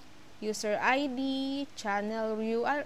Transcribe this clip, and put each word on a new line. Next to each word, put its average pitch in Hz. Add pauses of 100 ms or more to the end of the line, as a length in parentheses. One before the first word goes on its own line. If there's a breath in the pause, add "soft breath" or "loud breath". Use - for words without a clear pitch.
(380)
user 214
I 269
D, 247 (540)
channel 214
U 226
R 277